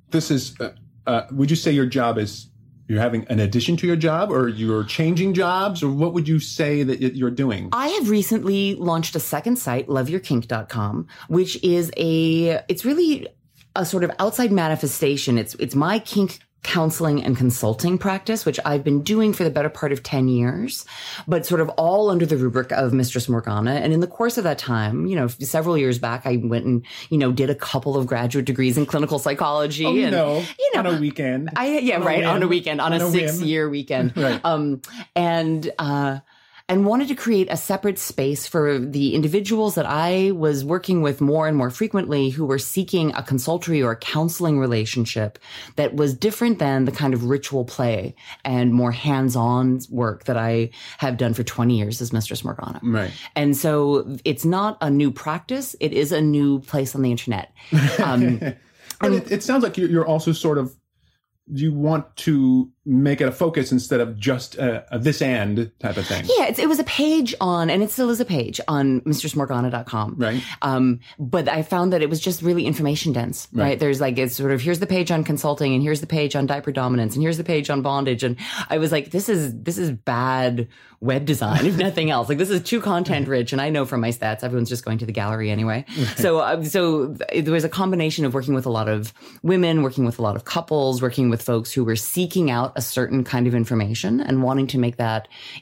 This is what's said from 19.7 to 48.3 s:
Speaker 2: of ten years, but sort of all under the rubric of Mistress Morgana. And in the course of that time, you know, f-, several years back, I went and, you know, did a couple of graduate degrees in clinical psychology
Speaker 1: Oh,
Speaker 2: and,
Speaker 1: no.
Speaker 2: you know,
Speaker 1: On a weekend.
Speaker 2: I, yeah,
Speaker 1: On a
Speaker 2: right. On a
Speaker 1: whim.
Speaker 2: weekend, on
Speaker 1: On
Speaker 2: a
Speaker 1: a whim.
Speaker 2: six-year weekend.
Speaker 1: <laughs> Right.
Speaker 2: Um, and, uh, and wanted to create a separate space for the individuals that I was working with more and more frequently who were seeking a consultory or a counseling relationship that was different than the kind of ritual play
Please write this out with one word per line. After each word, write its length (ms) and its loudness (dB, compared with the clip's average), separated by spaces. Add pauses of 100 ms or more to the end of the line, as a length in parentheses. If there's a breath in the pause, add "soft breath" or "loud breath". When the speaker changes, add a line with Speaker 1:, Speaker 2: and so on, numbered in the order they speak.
Speaker 2:
of 100 -4
ten 240 2
years, 580 0 (400 loud breath)
but 200 0
sort 160 2
of 80 0
all 400 2
under 160 2
the 100 0
rubric 380 0
of 180 2
Mistress 380 0
Morgana. 460 0
And 180 0
in 80 2
the 60 0
course 300 -2
of 60 -2
that 140 0
time, 480 -2
you 100 -2
know, 80 0
f-, 160 -4
several 380 0
years 220 2
back, 260 -4
I 100 0
went 300 -2
and, 200 0 (240 loud breath)
you 80 2
know, 140 2
did 180 0
a 60 0
couple 400 -4
of 120 0
graduate 360 0
degrees 340 0
in 80 2
clinical 340 -2
psychology 680 -2
Speaker 1:
Oh, 100 2
Speaker 2:
and, 160 2
Speaker 1:
no. 320 0 (160)
Speaker 2:
you 140 2
know, 60 2
Speaker 1:
On 80 0
a 120 0
weekend. 560 -2
Speaker 2:
I, 240 0
yeah, 160 2
Speaker 1:
On 60 0
a 40 0
Speaker 2:
right. 200 2
On 100 2
a 60 0
Speaker 1:
whim. 80 2
Speaker 2:
weekend, 320 0
on 100 0
Speaker 1:
On 100 2
Speaker 2:
a 40 2
Speaker 1:
a 40 2
whim. 200 2
Speaker 2:
six-year 400 0
weekend. 440 -2
Speaker 1:
<laughs> 40 -6
Right. 260 0
Speaker 2:
Um, 380 0 (340 loud breath)
and, 640 0
uh, 400 -2 (500 soft breath)
and 160 4
wanted 240 2
to 60 -2
create 360 2
a 60 -2
separate 420 -2
space 480 -4
for 320 2
the 360 0
individuals 600 0
that 100 0
I 460 2
was 320 0
working 380 0
with 180 0
more 280 2
and 100 2
more 120 2
frequently 600 0
who 160 -4
were 140 0
seeking 560 -2
a 80 -6
consultory 580 0
or 100 2
a 60 -4
counseling 640 0
relationship 800 -2 (360 loud breath)
that 200 0
was 180 2
different 460 0
than 260 2
the 80 0
kind 200 0
of 120 -2
ritual 400 -2
play 500 -2 (300 loud breath)